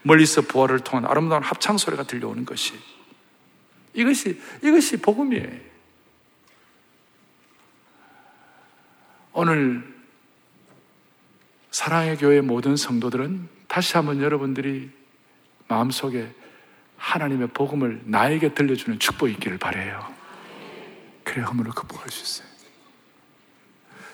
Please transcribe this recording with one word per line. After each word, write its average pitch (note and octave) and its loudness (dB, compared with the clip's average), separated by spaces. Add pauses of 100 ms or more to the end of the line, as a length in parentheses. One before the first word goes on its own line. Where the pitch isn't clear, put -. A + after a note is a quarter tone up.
멀리서 D#3 8
부활을 C3 4
통한 B2 -2
아름다운 D#3 2
합창 - 0
소리가 C#3+ -2
들려오는 A#2+ -6
것이, - -8 (1200)
이것이, A#3 0 (220)
이것이 D4+ 4
복음이에요. - -2 (3500)
오늘 C#3+ 2 (1900)
사랑의 E3 0
교회 C#3+ 6
모든 C3+ 2
성도들은 C3+ -2 (180)
다시 - -2
한번 D3 0
여러분들이 C3+ -2 (800)
마음속에 A#2+ -2 (640)
하나님의 C3+ -2
복음을 C3+ 0
나에게 C#3+ 2
들려주는 B2 0
축복이 - 0
있기를 F#2+ -6
바라요. F#2+ -8 (1160)
그래야 A#2 -6
허물을 A2+ -4
극복할 - -12
수 - -12
있어요. - -10 (1600)